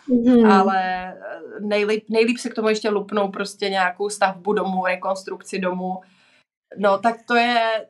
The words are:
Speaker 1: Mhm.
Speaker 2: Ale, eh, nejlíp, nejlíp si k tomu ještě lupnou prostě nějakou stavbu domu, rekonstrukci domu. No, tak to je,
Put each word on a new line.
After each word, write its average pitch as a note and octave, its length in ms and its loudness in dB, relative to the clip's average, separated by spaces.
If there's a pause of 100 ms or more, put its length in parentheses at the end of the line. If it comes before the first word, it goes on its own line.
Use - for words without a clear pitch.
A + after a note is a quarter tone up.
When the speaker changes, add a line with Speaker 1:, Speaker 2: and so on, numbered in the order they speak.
Speaker 1:
Mhm. A#3+ 440 6
Speaker 2:
Ale, F#3+ 320 4
eh, F#3 300 -6 (460)
nejlíp, G#3 480 0
nejlíp A3+ 300 2
si A3+ 120 -8
k - 40 -12
tomu A3 140 -2
ještě G#3+ 220 0
lupnou G3+ 380 -2
prostě G3 420 -6
nějakou F#3+ 380 -2
stavbu F#3 440 -2
domu, F#3 340 -2
rekonstrukci F#3+ 720 -6
domu. F#3 420 -4 (800)
No, G3 200 2
tak A3+ 180 -2 (100)
to A#3+ 80 -2
je, A3+ 540 0